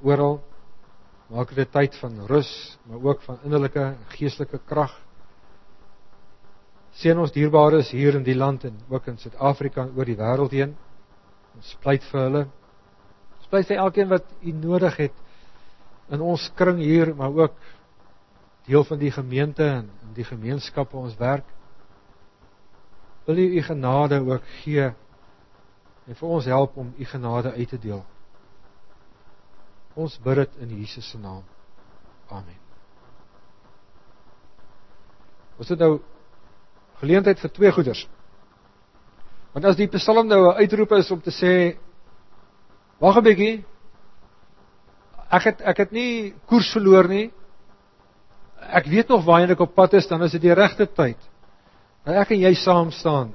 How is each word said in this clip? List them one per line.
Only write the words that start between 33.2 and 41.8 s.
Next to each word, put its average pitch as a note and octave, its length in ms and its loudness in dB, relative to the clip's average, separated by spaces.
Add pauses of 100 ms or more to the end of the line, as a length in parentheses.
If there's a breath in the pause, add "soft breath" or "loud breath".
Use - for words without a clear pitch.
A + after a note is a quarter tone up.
Ons A#2+ 120 -12
het E3+ 100 -4
nou D#3 220 4 (1000)
geleentheid F#3 380 2
vir D3+ 140 -10
twee G3 180 6
goeders. B2+ 320 -2 (1500)
Want D3 120 -6
as F#3 140 4
die G3+ 140 0
Psalm A3 340 2
nou F#3+ 240 6
'n - 100 -4
uitroep G#3 380 2
is F3+ 120 0
om F3 100 -4
te E3+ 100 -6
sê, F3+ 460 2 (1200)